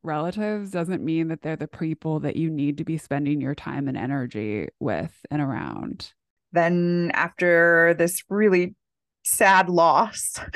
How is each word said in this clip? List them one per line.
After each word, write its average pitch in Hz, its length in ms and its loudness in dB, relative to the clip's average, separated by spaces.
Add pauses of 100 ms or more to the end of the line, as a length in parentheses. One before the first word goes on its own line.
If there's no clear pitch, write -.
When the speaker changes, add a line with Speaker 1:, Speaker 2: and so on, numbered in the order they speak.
Speaker 1:
relatives, 190 680 -4
doesn't 175 320 -4
mean 160 260 0
that 160 120 -6
they're 160 160 -6
the 156 100 -8
people 160 540 -4
that 147 160 -4
you 160 120 0
need 143 280 -2
to 165 80 -6
be 160 120 -4
spending 143 440 -2
your 135 140 -4
time 139 340 -6
and 127 80 -6
energy 107 720 -4 (100)
with 107 340 -4 (180)
and 147 100 -2
around. - 720 -8 (400)
Speaker 2:
Then 175 600 2
after 170 840 4
this 170 320 -2
really 190 460 2 (500)
sad 190 440 4
loss, 170 680 2 (180)